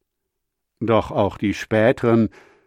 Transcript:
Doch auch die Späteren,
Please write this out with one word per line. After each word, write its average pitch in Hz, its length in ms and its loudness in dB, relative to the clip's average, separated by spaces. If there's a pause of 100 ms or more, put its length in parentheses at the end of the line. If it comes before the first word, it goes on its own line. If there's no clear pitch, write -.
(800)
Doch 107 320 0
auch 104 260 -2
die 98 160 -2
Späteren, 113 760 0 (380)